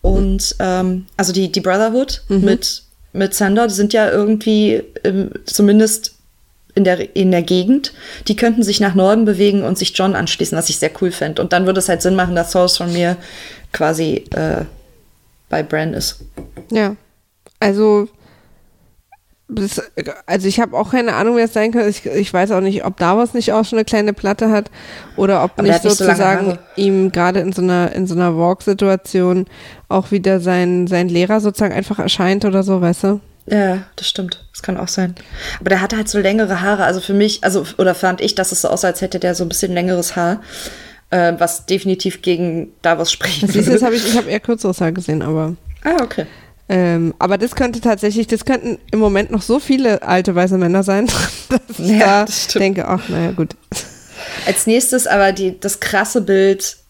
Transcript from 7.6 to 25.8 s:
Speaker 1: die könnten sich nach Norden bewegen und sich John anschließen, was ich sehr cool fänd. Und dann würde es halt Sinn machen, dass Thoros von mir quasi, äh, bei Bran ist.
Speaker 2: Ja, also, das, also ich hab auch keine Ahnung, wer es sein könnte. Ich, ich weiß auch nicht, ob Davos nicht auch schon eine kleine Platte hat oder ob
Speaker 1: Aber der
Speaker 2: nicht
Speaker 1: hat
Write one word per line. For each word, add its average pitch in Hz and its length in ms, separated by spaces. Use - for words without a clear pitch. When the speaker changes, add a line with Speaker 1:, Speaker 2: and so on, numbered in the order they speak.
Speaker 1:
die 214 80
könnten 233 260
sich 202 200
nach 196 140
Norden 196 280
bewegen 202 400
und 185 140
sich - 200
John 190 160
anschließen, 170 440
was 170 120
ich 151 80
sehr 156 220
cool 180 100
fänd. 156 300
Und 185 140
dann 185 120
würde 190 140
es 180 80
halt 175 140
Sinn 185 140
machen, 180 200
dass 170 160
Thoros 180 240
von 175 160
mir 175 240
quasi, 156 540
äh, 160 300
bei 156 160
Bran 156 300
ist. - 240
Speaker 2:
Ja, 208 280
also, 208 480
das, 214 340
also 190 240
ich 202 100
hab 233 140
auch 208 180
keine 240 220
Ahnung, 226 240
wer 226 80
es 226 80
sein 220 180
könnte. 226 160
Ich, - 180
ich - 280
weiß 196 180
auch 185 80
nicht, 196 240
ob - 140
Davos 214 360
nicht 233 200
auch 220 100
schon 226 140
eine 220 80
kleine 214 260
Platte 214 400
hat 208 180
oder 190 300
ob - 100
Speaker 1:
Aber - 80
der 196 120
Speaker 2:
nicht - 0
Speaker 1:
hat 175 100